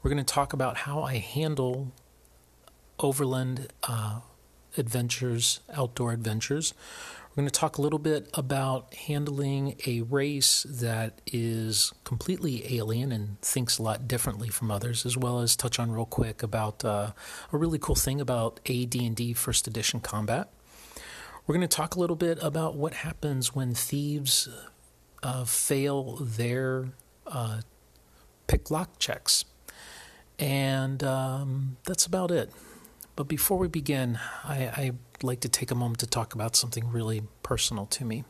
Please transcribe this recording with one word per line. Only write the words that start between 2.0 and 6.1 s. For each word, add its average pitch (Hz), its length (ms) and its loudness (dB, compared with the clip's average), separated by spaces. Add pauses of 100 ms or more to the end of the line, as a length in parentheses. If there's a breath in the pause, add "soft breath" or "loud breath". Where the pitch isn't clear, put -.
overland, 131 720 0 (140)
uh, 110 380 -2 (580)
adventures, 120 840 0 (140)
outdoor 123 380 0